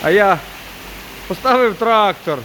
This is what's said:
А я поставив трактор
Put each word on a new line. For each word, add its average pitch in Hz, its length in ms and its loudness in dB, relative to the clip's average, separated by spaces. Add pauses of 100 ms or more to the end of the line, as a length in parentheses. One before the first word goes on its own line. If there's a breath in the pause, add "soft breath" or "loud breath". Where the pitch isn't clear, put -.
А 147 60 0
я 190 300 4 (880)
поставив 247 480 2
трактор 208 680 0